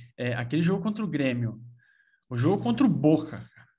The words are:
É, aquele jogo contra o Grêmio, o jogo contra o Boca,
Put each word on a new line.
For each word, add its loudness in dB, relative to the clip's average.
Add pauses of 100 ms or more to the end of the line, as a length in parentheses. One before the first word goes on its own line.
(180)
É, -4
aquele -2
jogo 0
contra -4
o -4
Grêmio, -2 (680)
o -6
jogo 2
contra 2
o 4
Boca, 2 (320)